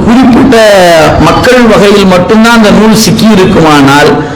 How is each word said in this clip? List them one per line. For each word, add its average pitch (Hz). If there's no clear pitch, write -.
குறிப்பிட்ட 240
மக்கள் 240
வகையில் 202
மட்டும்தான் 220
அந்த 208
நூல் 208
சிக்கி 175
இருக்குமானால், 151